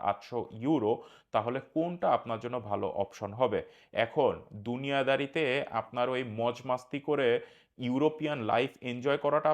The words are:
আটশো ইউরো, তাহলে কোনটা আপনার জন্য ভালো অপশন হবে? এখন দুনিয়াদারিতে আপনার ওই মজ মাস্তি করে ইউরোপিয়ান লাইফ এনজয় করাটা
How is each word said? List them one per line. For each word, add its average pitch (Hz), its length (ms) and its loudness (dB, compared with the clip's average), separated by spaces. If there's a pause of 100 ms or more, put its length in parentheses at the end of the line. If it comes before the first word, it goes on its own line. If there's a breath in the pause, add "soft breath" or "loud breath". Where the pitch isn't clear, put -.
(120)
আটশো - 280 -6 (240)
ইউরো, 123 300 2 (400 loud breath)
তাহলে 117 260 0 (160)
কোনটা 175 320 -2 (100)
আপনার 113 260 -6
জন্য 120 140 -4 (120)
ভালো 101 180 0 (160)
অপশন 101 360 -6
হবে? 104 200 2 (460 loud breath)
এখন 123 260 2 (360)
দুনিয়াদারিতে 135 760 0 (380)
আপনার 123 320 -2
ওই 127 80 0 (180)
মজ 120 160 0 (140)
মাস্তি 127 380 -4
করে 139 200 4 (600 loud breath)
ইউরোপিয়ান 147 520 2 (120)
লাইফ 127 200 2 (200)
এনজয় 135 340 0
করাটা 151 280 4